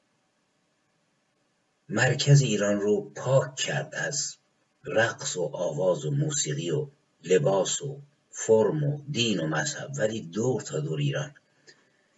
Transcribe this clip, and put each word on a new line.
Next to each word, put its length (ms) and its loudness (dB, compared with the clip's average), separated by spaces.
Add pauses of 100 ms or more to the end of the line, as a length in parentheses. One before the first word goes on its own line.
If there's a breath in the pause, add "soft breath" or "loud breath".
(1900)
مرکز 520 6
ایران 380 2
رو 360 0
پاک 400 0
کرد 400 -4
از 400 -4 (480)
رقص 540 -2
و 160 -2
آواز 520 -2
و 60 -2
موسیقی 600 -2
و 160 -2 (360)
لباس 580 2
و 200 -10 (280)
فرم 540 2
و 180 -2 (100)
دین 280 0
و 80 -2
مذهب، 480 -4
ولی 260 -2
دور 400 -2
تا 180 -8
دور 200 -4
ایران 360 -4 (840 soft breath)